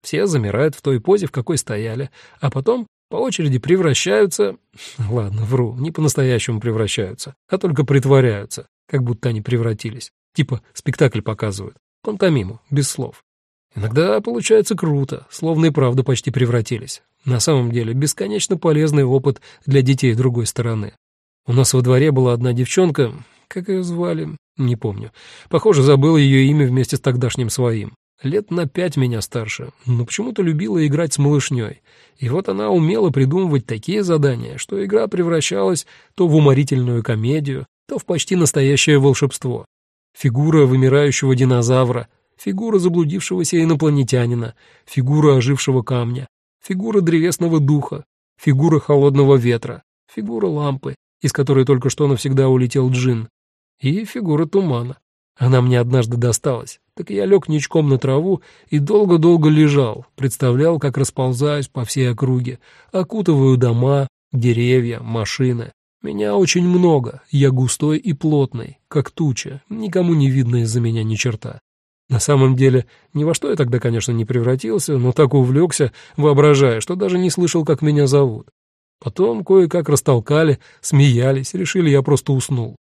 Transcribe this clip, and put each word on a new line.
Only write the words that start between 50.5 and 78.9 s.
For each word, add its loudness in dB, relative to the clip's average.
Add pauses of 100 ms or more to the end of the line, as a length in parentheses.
из -2
которой 2
только 2
что -2
навсегда 0
улетел 0
джин, -2 (500)
и -2
фигура -2
тумана. -2 (400)
Она 4
мне 2
однажды 0
досталась, -4 (160)
так -12
я -2
лёг 2
ничком 0
на 2
траву 0 (280)
и 0
долго-долго 4
лежал, 2
представлял, 0
как -4
расползаюсь -2
по -8
всей -2
округе, -2 (320)
окутываю 2
дома, 2 (240)
деревья, 0
машины. -4 (300)
Меня -4
очень 2
много, 2
я 2
густой -2
и -4
плотный, -2
как -4
туча, -4
никому -2
не 4
видно 0
из-за -2
меня -2
ни -2
черта. -6 (500)
На 0
самом 4
деле, 4 (260)
ни -2
во 0
что -4
я 0
тогда, 0
конечно, -2
не -2
превратился, -2
но 2
так 2
увлёкся, 2 (240)
воображая, 4
что -6
даже -2
не 0
слышал, 0
как 0
меня 2
зовут. 0 (520)